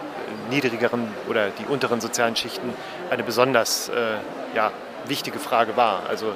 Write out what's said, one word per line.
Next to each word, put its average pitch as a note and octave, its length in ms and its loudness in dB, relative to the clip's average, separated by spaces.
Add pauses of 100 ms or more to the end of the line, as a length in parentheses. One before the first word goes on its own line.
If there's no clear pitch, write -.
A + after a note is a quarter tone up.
(500)
niedrigeren A#2+ 640 2 (160)
oder G#2+ 220 2
die G#2+ 200 -8
unteren A#2+ 300 2
sozialen A#2 340 0
Schichten A#2+ 380 -4 (360)
eine A#2+ 140 0
besonders, A#2 640 4
äh, A2+ 300 0 (360)
ja, G#2+ 180 2 (340)
wichtige A#2 340 -4
Frage A2+ 380 2
war, G#2 320 4
also G#2+ 260 -2